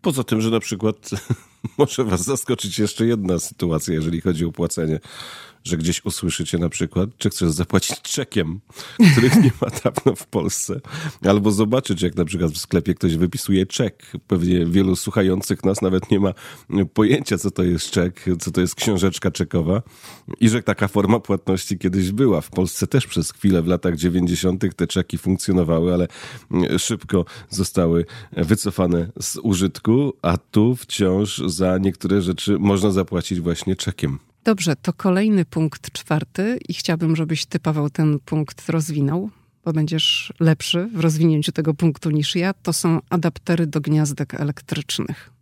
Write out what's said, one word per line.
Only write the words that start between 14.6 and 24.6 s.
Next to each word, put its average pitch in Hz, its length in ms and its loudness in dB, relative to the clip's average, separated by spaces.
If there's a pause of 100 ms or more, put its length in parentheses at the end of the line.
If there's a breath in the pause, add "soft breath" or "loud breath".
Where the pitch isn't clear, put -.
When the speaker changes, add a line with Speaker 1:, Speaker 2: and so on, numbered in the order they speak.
Speaker 1:
wielu 92 300 2
słuchających 95 680 0
nas 95 180 2
nawet 92 280 0
nie 98 100 4
ma 95 140 2 (600 loud breath)
pojęcia, 107 440 2
co 101 120 -2
to - 120 -2
jest 87 280 0
czek, 90 340 -2 (160)
co 87 100 -6
to 92 100 0
jest 90 140 0
książeczka 95 560 0
czekowa 87 520 -2 (580 loud breath)
i 113 80 6
że 110 140 2
taka 101 260 0
forma 101 320 2
płatności 95 580 -2
kiedyś 92 340 0
była. 104 280 2
W - 100 -16
Polsce 90 360 -2
też - 200 0
przez - 260 -4
chwilę 92 300 2
w 82 40 -2
latach 87 300 0
dziewięćdziesiątych 90 800 0